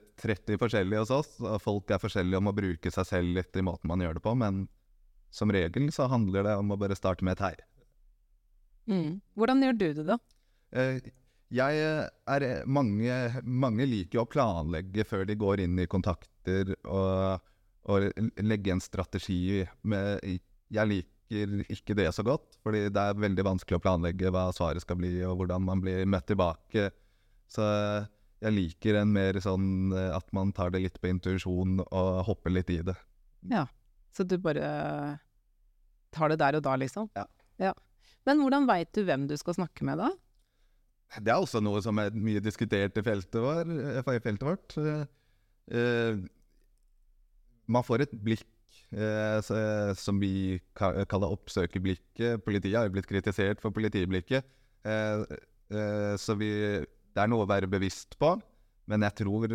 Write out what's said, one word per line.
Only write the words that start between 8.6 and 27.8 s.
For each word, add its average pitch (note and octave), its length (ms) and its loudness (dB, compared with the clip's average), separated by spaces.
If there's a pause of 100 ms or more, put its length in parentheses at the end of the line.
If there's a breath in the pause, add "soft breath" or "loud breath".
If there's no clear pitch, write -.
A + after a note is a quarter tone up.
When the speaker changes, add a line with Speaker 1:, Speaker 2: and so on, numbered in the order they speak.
Speaker 2:
Mm. F3+ 340 0 (140)
Hvordan C4 300 4
gjør C4 140 2
du G3 160 2
det D3+ 120 -6
da? G#3 100 2 (540)
Speaker 1:
Eh, C3 300 0 (500)
jeg, C3+ 320 2
eh, D#3 260 0 (220)
er, C#3 120 2
eh, B2+ 220 -2
mange, B2 800 0
mange B2 400 0
liker A2+ 400 0
å A#2 80 -4
planlegge F#2 720 0
før F#2+ 220 -2
de G#2 80 -2
går G2+ 300 2
inn F2+ 160 2
i F2+ 100 2
kontakter, F#2+ 800 -2 (140)
og, F#2+ 560 0 (500)
og G2 160 4
l-, G#2 320 -2
legge G2+ 320 0
en F2+ 100 2
strategi F#2 840 -2 (160)
med, G2+ 400 -2 (480)
jeg G#2+ 160 2
liker G2+ 800 -4
ikke - 320 -4
det E2+ 160 4
så - 80 -4
godt, B2 400 -4
fordi G#2+ 220 0 (100)
det G2+ 80 2
er G2+ 160 0
veldig G2 260 2
vanskelig F#2 360 0
å - 20 -4
planlegge F#2 480 2
hva F#2 240 0
svaret E2+ 280 -2
skal F2+ 140 -4
bli, F2+ 200 -2 (100)
og F#2 140 -2
hvordan F#2 260 0
man F#2+ 160 0
blir F#2 240 0
møtt F#2+ 240 2
tilbake. G2 600 0 (560)
Så, G#2+ 180 0
eh, G#2 400 0 (400)